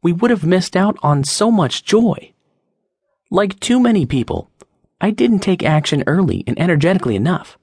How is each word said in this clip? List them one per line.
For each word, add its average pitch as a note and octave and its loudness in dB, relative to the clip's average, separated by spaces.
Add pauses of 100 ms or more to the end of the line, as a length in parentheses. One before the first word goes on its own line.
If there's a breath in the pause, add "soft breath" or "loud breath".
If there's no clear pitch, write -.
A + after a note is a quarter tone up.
We F3 0
would A#3 0
have F#3 -2
missed F3+ 0
out G3+ 0
on C#3+ 2
so G#3+ 0
much F3+ 0
joy. - 0 (960)
Like G3 -2
too B3 0
many A3+ 2
people, A#2+ -4 (520)
I G3+ 0
didn't A#3 2
take F#3 -2
action D3+ 0
early C#3+ 0
and A#2+ -4
energetically E3 0
enough. D3+ -4